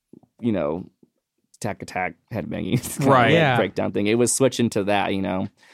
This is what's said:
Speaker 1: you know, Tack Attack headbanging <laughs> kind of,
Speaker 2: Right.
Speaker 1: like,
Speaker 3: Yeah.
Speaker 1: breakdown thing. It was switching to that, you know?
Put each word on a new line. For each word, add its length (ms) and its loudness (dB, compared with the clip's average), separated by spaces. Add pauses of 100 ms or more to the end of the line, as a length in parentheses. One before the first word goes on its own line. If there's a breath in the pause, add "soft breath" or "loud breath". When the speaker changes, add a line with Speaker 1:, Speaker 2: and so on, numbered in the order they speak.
(400)
Speaker 1:
you 140 -2
know, 360 -4 (680)
Tack 220 -8
Attack 320 -6 (180)
headbanging 500 -4
<laughs> 160 -12
kind 40 -4
of, 40 0
Speaker 2:
Right. 200 6
Speaker 1:
like, 80 4
Speaker 3:
Yeah. 240 4
Speaker 1:
breakdown 340 -2
thing. 160 0
It 100 2
was 140 2
switching 380 2
to 160 -2
that, 280 0
you 80 -2
know? 280 -2 (240 soft breath)